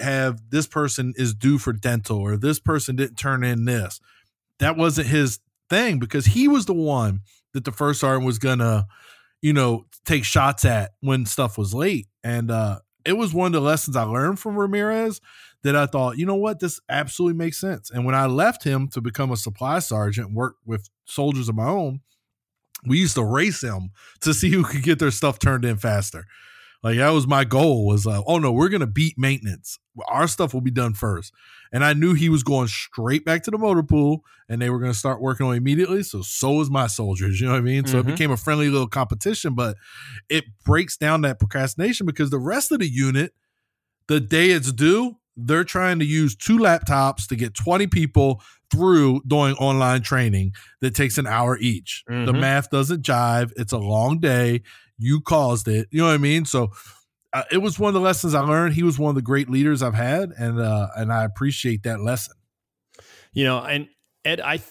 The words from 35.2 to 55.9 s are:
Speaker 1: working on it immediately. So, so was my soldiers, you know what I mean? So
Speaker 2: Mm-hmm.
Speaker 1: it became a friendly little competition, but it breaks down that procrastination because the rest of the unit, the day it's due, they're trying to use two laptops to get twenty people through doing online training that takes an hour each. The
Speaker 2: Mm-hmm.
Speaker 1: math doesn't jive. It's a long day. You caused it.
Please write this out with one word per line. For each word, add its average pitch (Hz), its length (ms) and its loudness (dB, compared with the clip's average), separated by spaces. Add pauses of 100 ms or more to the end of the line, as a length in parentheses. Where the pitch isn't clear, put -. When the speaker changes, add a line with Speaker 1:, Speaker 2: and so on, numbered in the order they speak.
Speaker 1:
working 131 240 -2
on 123 80 0
it - 20 0
immediately. 165 460 0
So, 104 180 -10
so 131 320 -2
was 151 180 2
my 135 160 0
soldiers, 98 540 -2
you 127 60 0
know 123 80 2
what 131 40 2
I 123 40 0
mean? 131 240 0
So 131 140 2
Speaker 2:
Mm-hmm. 123 100 2
Speaker 1:
it - 20 0
became 160 180 0
a 123 60 0
friendly 151 320 0
little 135 180 2
competition, 135 680 -2
but 117 220 -2 (520)
it 156 160 0 (220)
breaks 165 320 2
down 156 240 2
that 131 160 -2
procrastination 151 680 -2
because 147 220 0
the 139 100 -2
rest 185 320 -2
of 285 100 2
the 185 80 0
unit, 135 440 0 (760)
the 151 140 2
day 160 300 4
it's 143 200 0
due, 185 460 2 (200)
they're 143 280 0
trying 185 360 -2
to 151 40 0
use 151 320 0
two 226 220 2
laptops 143 680 2
to 131 60 -6
get 113 200 -4
twenty 190 320 0
people 143 560 2 (280)
through 156 560 4
doing 139 280 2
online 131 480 2
training 104 500 0 (280)
that 127 140 -2
takes 139 220 0
an 139 100 -2
hour 117 320 0
each. 110 480 -4
The 120 80 -10
Speaker 2:
Mm-hmm. 123 260 0
Speaker 1:
math 135 300 0
doesn't 139 320 0
jive. 120 540 0
It's 113 160 -6
a 123 60 0
long 110 420 0
day. 123 420 2 (340)
You 139 240 0
caused 131 460 2
it. 110 240 0